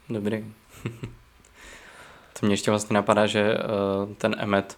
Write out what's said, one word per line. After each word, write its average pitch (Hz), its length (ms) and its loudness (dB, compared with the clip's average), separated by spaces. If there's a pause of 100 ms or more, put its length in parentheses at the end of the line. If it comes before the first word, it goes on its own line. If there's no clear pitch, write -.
Dobrý. 107 360 -4 (380)
<laughs> - 360 -12 (1200)
To 117 60 0
mě 101 80 4
ještě 101 180 0
vlastně 104 220 0
napadá, 104 320 4
že, 107 140 2
eh, 101 760 0
ten 107 220 -2
Emmet, 101 380 0